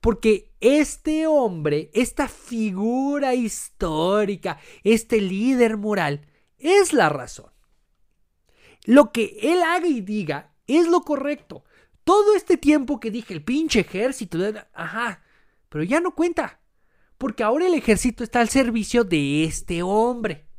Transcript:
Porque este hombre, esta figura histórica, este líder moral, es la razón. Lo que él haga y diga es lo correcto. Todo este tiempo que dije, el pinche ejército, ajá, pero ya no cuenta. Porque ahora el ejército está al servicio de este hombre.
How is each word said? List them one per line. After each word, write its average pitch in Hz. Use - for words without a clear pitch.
Porque 220
este 311
hombre, 170
esta 254
figura 247
histórica, 190
este 220
líder 220
moral, 180
es 359
la 208
razón. 135
Lo 262
que -
él 339
haga 339
y 254
diga 180
es 320
lo 339
correcto. 285
Todo 415
este 349
tiempo 277
que 226
dije, 214
el 147
pinche 262
ejército, 196
ajá, 208
pero 151
ya 262
no 349
cuenta. 330
Porque -
ahora 277
el 359
ejército 233
está 240
al 226
servicio 233
de 151
este 170
hombre. 214